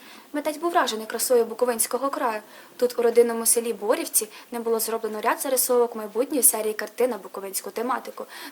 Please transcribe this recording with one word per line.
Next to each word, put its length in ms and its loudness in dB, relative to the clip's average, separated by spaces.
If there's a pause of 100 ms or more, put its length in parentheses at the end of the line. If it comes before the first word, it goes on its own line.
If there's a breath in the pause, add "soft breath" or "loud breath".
(320 loud breath)
Митець 240 -2
був 140 0
вражений 360 0
красою 380 4
буковинського 680 0
краю. 300 -2 (360 loud breath)
Тут, 220 0
у 40 0
родинному 440 4
селі 260 2
Борівці, 560 0 (240 loud breath)
не 80 -6
було 200 0
зроблено 400 -4
ряд 200 2
зарисовок 560 2
майбутньої 460 -2
серії 320 2
картин 360 0
на 80 -4
буковинську 520 -10
тематику. 540 -6 (280 loud breath)